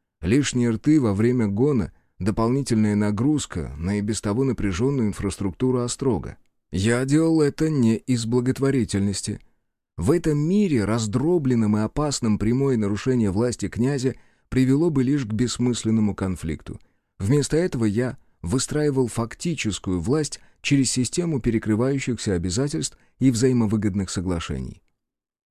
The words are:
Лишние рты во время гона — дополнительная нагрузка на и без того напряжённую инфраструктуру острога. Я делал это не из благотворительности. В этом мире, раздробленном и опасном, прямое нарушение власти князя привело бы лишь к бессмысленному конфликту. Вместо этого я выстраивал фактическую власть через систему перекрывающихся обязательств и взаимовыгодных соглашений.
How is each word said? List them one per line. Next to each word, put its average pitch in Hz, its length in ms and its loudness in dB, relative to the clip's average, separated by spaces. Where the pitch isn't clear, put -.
Лишние 120 500 2
рты 147 300 2
во 107 140 2
время 113 340 2
гона — 113 440 0
дополнительная 110 760 0
нагрузка 104 840 -2
на 95 200 -2
и 101 40 -2
без 104 180 -4
того 107 240 -2
напряжённую 117 640 -2
инфраструктуру 101 720 -2
острога. 120 560 -2
Я 117 360 0
делал 160 340 4
это 151 300 2
не 117 260 4
из 117 300 -2
благотворительности. 117 1120 0
В 90 140 0
этом 160 280 0
мире, 156 460 2
раздробленном 117 960 0
и - 20 0
опасном, 113 580 -2
прямое 127 380 0
нарушение 107 540 0
власти 107 380 -2
князя 127 460 -2
привело 135 400 2
бы 135 120 2
лишь 135 220 0
к 104 80 -8
бессмысленному 110 800 0
конфликту. 85 640 -6
Вместо 135 380 2
этого 160 300 0
я 117 320 -2
выстраивал 131 640 0
фактическую 113 920 -4
власть 139 380 -2
через 135 300 2
систему 147 500 -2
перекрывающихся 113 920 0
обязательств 123 640 -4
и 131 120 4
взаимовыгодных 107 800 2
соглашений. 82 720 -6